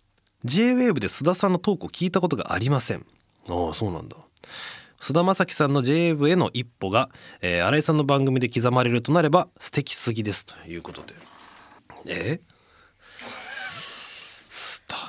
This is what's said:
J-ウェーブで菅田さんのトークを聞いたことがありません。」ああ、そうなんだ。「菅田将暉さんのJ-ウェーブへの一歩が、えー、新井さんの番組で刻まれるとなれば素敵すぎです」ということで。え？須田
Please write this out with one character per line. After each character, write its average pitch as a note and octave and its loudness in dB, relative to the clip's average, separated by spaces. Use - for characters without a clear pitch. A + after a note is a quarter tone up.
J- G3+ 2
ウ B3 2
ェ B3 4
ー - 2
ブ C#3 0
で F#2+ 0
菅 D3+ 2
田 F3+ 2
さ G3 2
ん F#3 4
の F3 2
ト F3+ 0
ー - -16
ク F3+ -10
を - -10
聞 - -4
い F3+ -2
た F#3 0
こ F3 2
と D3 0
が - -4
あ G2 0
り A2+ 0
ま C#3 4
せ G#2+ -2
ん。」 B1+ -16
あ F2 -2
あ、 D#2+ -4
そ G#2+ -2
う F2+ -4
な D#2+ -8
ん E2 -14
だ。 - -18
「菅 E3 2
田 F#3+ 4
将 F#3 2
暉 - -6
さ D3 2
ん C#3 2
の C#3+ 4
J- D#3+ 2
ウ - 2
ェ - -
ー D#3 2
ブ C#3+ 2
へ F3+ 4
の C3 4
一 A#2+ -4
歩 - -6
が、 A2+ 2
え F2 0
ー、 F2+ 2
新 C#3 4
井 D3+ 2
さ D#3+ 2
ん - 4
の D3 2
番 C#3 4
組 C3 2
で B2 0
刻 B2 0
ま B2+ 4
れ A#2+ 2
る A#2+ 2
と A#2+ -4
な E3+ 6
れ D3+ 2
ば F3 4
素 - -6
敵 - -2
す - 2
ぎ A2 -4
で G#2 -2
す」 - -4
と - -12
い E2+ -10
う E2 -10
こ E2+ -14
と D2+ -16
で。 - -20
え？ F2 -6
須 - -4
田 - -8